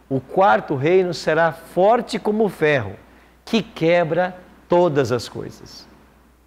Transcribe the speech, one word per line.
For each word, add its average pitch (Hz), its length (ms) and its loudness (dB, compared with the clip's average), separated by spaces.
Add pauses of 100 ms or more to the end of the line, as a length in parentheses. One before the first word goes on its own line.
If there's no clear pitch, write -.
o 131 120 -2
quarto 196 540 0
reino 175 380 2
será 160 380 0
forte 208 680 0
como 214 280 -2
o 190 40 0
ferro, 139 440 0 (520)
que 226 160 0
quebra 170 760 0 (320)
todas 147 440 2
as 120 180 -2
coisas." - 580 -16 (600)